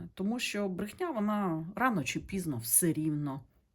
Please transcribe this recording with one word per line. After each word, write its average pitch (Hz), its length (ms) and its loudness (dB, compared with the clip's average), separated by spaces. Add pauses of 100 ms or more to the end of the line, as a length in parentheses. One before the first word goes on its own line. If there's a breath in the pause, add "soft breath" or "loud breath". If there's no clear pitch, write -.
(140)
Тому 220 260 -2
що 208 300 0
брехня, 208 420 -4
вона 202 540 0 (100)
рано 226 280 4
чи - 160 -2
пізно 170 380 -4
все 151 360 4
рівно, 147 480 -2 (340)